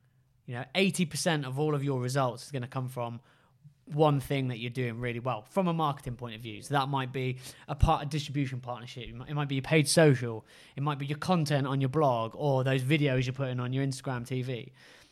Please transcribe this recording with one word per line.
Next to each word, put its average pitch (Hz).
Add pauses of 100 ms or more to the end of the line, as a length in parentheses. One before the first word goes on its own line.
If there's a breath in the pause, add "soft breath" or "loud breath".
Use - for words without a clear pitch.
(460)
You 127
know, 123 (100)
eighty 185
percent 151
of 131
all 151
of 135
your 135
results 127
is -
gonna 127
come 127
from 120 (640 soft breath)
one 147
thing 131
that 120
you're 120
doing 117
really 120
well 113
from 185
a 170
marketing 147
point 120
of 110
view. 107
So 135
that 147
might 131
be 131 (300 loud breath)
a 151
part, 156
a 151
distribution 139
partnership. 120
It 110
might, 123
it 147
might 147
be 139
your 135
paid 156
social. 123 (300 loud breath)
It 135
might 147
be 143
your 147
content 147
on 135
your 135
blog 123
or 131
those 135
videos 131
you're 127
putting 127
on 123
your 135
Instagram 127
T 127
V. 123 (400 loud breath)